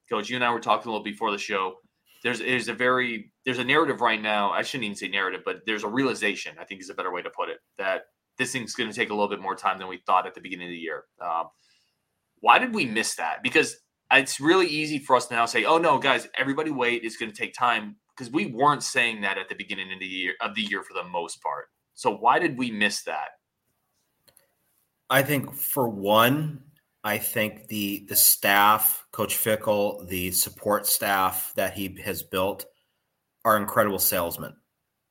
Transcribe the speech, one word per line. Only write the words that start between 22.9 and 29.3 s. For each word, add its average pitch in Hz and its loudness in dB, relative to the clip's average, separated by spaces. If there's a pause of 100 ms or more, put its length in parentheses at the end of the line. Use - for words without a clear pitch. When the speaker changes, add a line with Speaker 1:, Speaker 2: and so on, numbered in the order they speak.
Speaker 1:
that? 78 -6 (1800)
Speaker 2:
I 135 4
think, 139 -2
for - -2
one, 117 4 (400)
I 107 0
think 107 -4
the, 101 -6
the 101 -4
staff, 104 4
Coach - -2